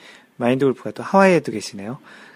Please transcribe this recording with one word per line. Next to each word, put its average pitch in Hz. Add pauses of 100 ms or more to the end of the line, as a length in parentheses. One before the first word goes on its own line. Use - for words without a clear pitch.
(360)
마인드 127
골프가 120
또 120
하와이에도 185
계시네요. 104 (380)